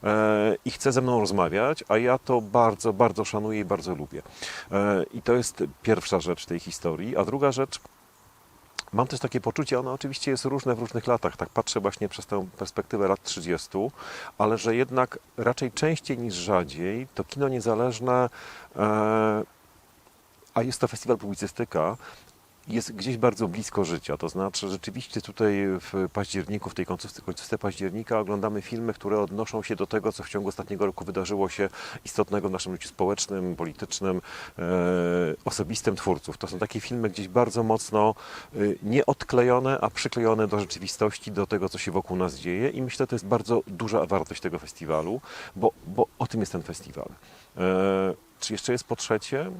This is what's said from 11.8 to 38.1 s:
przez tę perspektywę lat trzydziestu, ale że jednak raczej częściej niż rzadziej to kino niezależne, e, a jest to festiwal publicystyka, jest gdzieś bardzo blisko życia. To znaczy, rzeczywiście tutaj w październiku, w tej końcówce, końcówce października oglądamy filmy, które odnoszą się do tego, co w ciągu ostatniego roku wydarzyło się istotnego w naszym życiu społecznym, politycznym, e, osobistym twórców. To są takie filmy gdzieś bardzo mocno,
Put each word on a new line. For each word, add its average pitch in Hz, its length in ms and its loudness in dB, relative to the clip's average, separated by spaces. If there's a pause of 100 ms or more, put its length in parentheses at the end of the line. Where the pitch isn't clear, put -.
przez - 160 -12
tę 98 220 -2 (100)
perspektywę 98 500 -2
lat 98 160 2
trzydziestu, 92 680 -4 (460)
ale 107 200 4
że 113 180 2
jednak 127 440 0 (180)
raczej 120 340 0
częściej 156 460 0
niż 117 160 -4
rzadziej 90 840 0
to 98 80 -4
kino 139 240 0
niezależne, 123 840 2 (460)
e, 107 680 4 (1120)
a 117 100 2
jest 123 180 -2
to 120 60 2
festiwal 117 300 0
publicystyka, 101 800 -2 (680)
jest 110 280 -4
gdzieś 113 220 -4
bardzo 113 300 4
blisko 101 380 -2
życia. 76 320 -4
To 85 120 -4
znaczy, 95 400 -4
rzeczywiście 98 520 -6
tutaj 104 320 2 (140)
w 95 460 -2
październiku, 98 560 -4
w - 40 -12
tej 90 120 -2
końcówce, - 360 -8
końcówce - 360 -6
października 101 640 -2
oglądamy 104 420 -2
filmy, 117 320 -4
które 104 260 0
odnoszą 104 440 -2
się 110 120 -4
do 95 120 -2
tego, 107 240 0
co - 120 -10
w - 60 -12
ciągu 101 200 -2
ostatniego 101 360 -2
roku 98 200 -2
wydarzyło 185 440 0
się 98 200 0 (360)
istotnego 101 440 0
w - 20 -2
naszym 92 220 -4
życiu - 160 -10
społecznym, 95 640 -2
politycznym, 90 680 -4 (380)
e, - 20 -4 (840)
osobistym - 500 -2
twórców. 85 420 -2
To 95 100 -8
są 92 120 -8
takie 107 200 -4
filmy 113 300 -2
gdzieś 95 180 -8
bardzo 117 360 2
mocno, 110 520 4 (400)